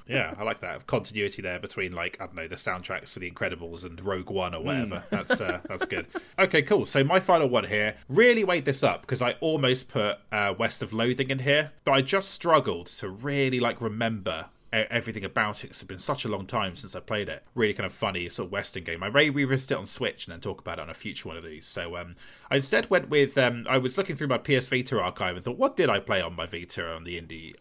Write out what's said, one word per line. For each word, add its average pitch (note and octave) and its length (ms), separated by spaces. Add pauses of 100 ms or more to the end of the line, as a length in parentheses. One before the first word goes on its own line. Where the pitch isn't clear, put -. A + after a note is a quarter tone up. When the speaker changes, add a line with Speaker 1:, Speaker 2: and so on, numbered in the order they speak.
Speaker 1:
Yeah, G#2 320
I G#2 60
like G#2 160
that E2+ 260
continuity G#2 560
there F2+ 160
between, F2+ 340
like, F2 280
I F#2 60
don't F2 100
know, E2 120
the F2 80
soundtracks F#2 560
for - 60
The F2+ 120
Incredibles E2+ 540
and E2+ 160
Rogue F#2+ 300
One F#2 240
or D#2+ 80
whatever. - 340
Speaker 2:
Mm. - 140
Speaker 1:
That's, G#3+ 300
uh, F2+ 280
that's - 180
good. F2 200 (320)
Okay, F3+ 240
cool. C#3 240
So C3+ 180
my F3+ 160
final E3+ 280
one A#2 160
here. G#2 320 (120)
Really A3 360
weighed F3 200
this C#3 180
up G#2 240
'cause A2+ 160
I B2 180
almost C3 480
put, G#2 300 (140)
uh, G2+ 260
West A2+ 240
of G#2 100
Loathing B2+ 380
in C3+ 100
here, C#3+ 320 (120)
but C#3+ 80
I C3+ 100
just F#3+ 280
struggled A2+ 560 (120)
to G#2 100
really, B2+ 520
like, A#2 200
remember G#2 640 (260)
e-, A2 180
everything A2 340
about G#2 400
it E2+ 40
'cause - 120
it's F#2 80
been F#2 100
such C#3 260
a A#2 40
long G2 180
time G2 300
since F#2 180
I F#2 60
played G#2 280
it. D#2 140 (120)
Really A2 200
kind G2+ 120
of F2+ 60
funny F#2 360
sort F#2+ 180
of F2 60
Western G2 320
game. E2+ 180
I G2+ 80
may D3 200
revisit C3+ 420
it B2 60
on F#2+ 80
Switch - 400
and F2 60
then E2+ 80
talk F#2+ 200
about E2+ 180
it D#2+ 40
on D#2+ 80
a D#2+ 40
future - 340
one E2 80
of E2 80
these. D#2 220
So, F2 300
um, F2 200 (340)
I C3+ 60
instead C#3 340
went F3+ 180
with, C#3+ 300
um, A#2+ 300
I C3 100
was B2+ 180
looking F#3 200
through C#3+ 120
my B2 100
P C#3 180
S B2+ 120
Vita B2 320
archive F2+ 360
and F2+ 80
thought, B2 140
"What C4+ 180
did E3 120
I G2+ 120
play G2 200
on E2+ 160
my E2 100
Vita E2+ 460
on E2 120
the F2 160
indie, D#2+ 400